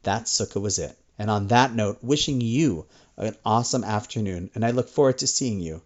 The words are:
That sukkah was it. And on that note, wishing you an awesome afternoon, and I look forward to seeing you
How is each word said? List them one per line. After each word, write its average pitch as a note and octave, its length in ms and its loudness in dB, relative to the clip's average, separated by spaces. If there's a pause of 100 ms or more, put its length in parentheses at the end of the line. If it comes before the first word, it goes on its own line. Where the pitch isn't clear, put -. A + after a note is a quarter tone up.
That G#2+ 220 -2
sukkah - 360 -2
was G2+ 160 -2
it. D2+ 180 -6 (220)
And G#2 140 -2
on G2+ 160 0
that A#2+ 260 4
note, G#2+ 300 0
wishing C#3 360 0
you A#2 460 0 (320)
an G#2+ 260 -4
awesome A#2 400 2
afternoon, G2 720 -4
and A2 100 -2
I A#2 60 2
look B2 180 0
forward C3+ 300 2
to - 80 -4
seeing A#2 360 -2
you D#2+ 240 -6